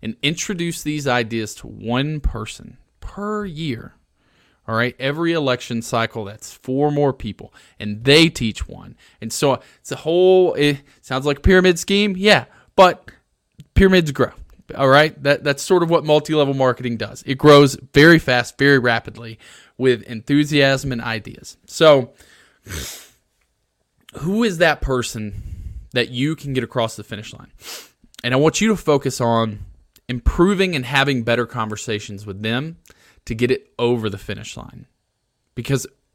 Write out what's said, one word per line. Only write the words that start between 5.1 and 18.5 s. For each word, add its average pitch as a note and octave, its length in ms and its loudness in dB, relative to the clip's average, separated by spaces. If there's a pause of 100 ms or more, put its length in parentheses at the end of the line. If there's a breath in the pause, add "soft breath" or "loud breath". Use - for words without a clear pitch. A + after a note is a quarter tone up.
election B2 480 -2
cycle, A2+ 440 -4
that's G2+ 280 -16
four C#3 380 -2
more C#3+ 220 0
people, - 420 -12 (240 soft breath)
and G#2 240 -8
they D3+ 260 6
teach - 380 -6
one. - 300 -18 (240 soft breath)
And A2 120 -10
so C3+ 280 0 (180 soft breath)
it's - 140 -14
a C3 40 -6
whole, F#3 580 4
it D3 240 0 (240 soft breath)
sounds C3+ 220 -6
like C#3+ 140 0
a - 40 -20
pyramid F#3 360 6
scheme, G3+ 380 0
yeah, F#3+ 300 2 (280 soft breath)
but - 340 4 (680)
pyramids F#3 360 4
grow, C3 220 -2 (420)
all C#3 140 0
right? D3 340 4
That, C#3+ 220 0
that's C#3+ 180 -2
sort F3+ 220 2
of E3 60 -2
what D#3+ 140 2
multi-level D3+ 500 2
marketing B2+ 420 0
does. G#2 280 -10
It C3+ 140 -4
grows C#3+ 380 6 (160)
very D#3 260 6
fast, B2 400 -2